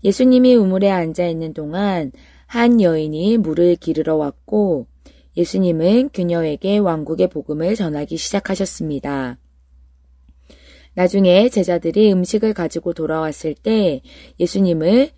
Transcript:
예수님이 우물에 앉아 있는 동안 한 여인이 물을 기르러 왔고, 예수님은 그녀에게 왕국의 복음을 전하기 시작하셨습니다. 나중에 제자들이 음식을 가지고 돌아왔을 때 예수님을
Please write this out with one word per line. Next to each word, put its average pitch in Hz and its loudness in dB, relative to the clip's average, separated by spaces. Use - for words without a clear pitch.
예수님이 254 4
우물에 196 4
앉아 175 -2
있는 160 -6
동안 160 -4
한 240 2
여인이 165 2
물을 170 2
기르러 156 -2
왔고, 156 -2
예수님은 185 0
그녀에게 170 -2
왕국의 165 -2
복음을 156 -4
전하기 156 -6
시작하셨습니다. 143 -6
나중에 185 4
제자들이 185 2
음식을 208 0
가지고 170 -6
돌아왔을 156 -6
때 202 0
예수님을 190 2